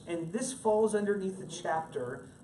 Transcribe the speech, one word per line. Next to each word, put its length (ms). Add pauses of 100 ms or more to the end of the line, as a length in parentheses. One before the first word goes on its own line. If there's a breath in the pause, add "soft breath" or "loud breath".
and 240
this 200
falls 420
underneath 440
the 80
chapter, 800 (180 loud breath)